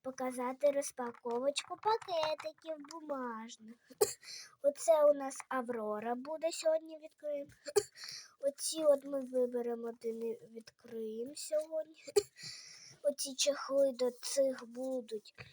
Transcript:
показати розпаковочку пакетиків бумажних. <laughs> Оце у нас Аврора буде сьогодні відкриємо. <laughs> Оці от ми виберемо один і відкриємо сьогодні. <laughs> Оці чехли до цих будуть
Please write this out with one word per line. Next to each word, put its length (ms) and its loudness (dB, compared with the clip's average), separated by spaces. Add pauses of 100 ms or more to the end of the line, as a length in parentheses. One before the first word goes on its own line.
показати 680 0
розпаковочку 1120 -2
пакетиків 920 0 (160)
бумажних. 840 -8 (440)
<laughs> 400 -16
Оце 440 6
у 80 10
нас 220 -2 (140)
Аврора 680 -2
буде 360 -4
сьогодні 480 0
відкриємо. 520 -8 (140)
<laughs> 760 -4
Оці 440 -2
от 220 8
ми 160 -2
виберемо 680 0
один 360 -6
і 160 -4 (160)
відкриємо 800 -8
сьогодні. 600 -4 (200)
<laughs> 880 -4
Оці 320 -2
чехли 560 2
до 200 0
цих 560 0
будуть 680 -6 (200)